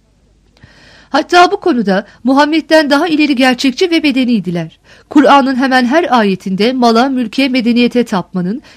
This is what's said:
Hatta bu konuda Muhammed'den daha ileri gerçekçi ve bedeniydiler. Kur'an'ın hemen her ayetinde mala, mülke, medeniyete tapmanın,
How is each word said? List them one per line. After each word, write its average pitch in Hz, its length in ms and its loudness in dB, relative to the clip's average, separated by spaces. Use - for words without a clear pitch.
Hatta 349 420 2
bu 403 80 -4
konuda 214 460 -2
Muhammed'den 294 640 2
daha 294 180 0
ileri 294 280 0
gerçekçi 262 540 0
ve 330 120 0
bedeniydiler. 226 760 -2
Kur'an'ın 277 480 2
hemen 254 280 0
her 262 340 0
ayetinde 202 540 -2
mala, 240 360 2
mülke, 254 400 -2
medeniyete 240 560 0
tapmanın, 185 580 -6